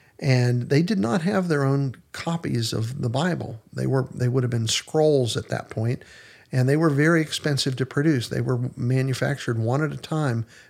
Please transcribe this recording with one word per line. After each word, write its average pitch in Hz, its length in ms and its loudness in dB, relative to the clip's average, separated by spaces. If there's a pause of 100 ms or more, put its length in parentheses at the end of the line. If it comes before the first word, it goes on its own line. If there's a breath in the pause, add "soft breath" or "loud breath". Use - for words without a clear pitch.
(180 soft breath)
and 123 500 2
they 143 140 4
did 185 160 0
not 202 240 2
have 185 260 0
their 143 160 2
own 135 300 0 (180)
copies 139 600 -4
of 117 280 -4
the 123 80 -2
Bible. 139 520 -2 (120)
They 127 140 -4
were, 131 280 0
they 123 140 0
would 127 140 2
have 123 80 -2
been 117 160 -2
scrolls 143 720 2
at - 120 -6
that - 220 -6
point, 117 340 -4 (460 loud breath)
and 127 180 2
they 143 80 4
were 160 140 4
very 156 300 4
expensive 147 560 -2
to 131 100 -2
produce. 143 420 0
They - 120 -4
were 123 360 -2
manufactured 131 840 -2
one 120 240 0
at 147 100 -2
a 143 40 -8
time, 131 500 -2 (240 loud breath)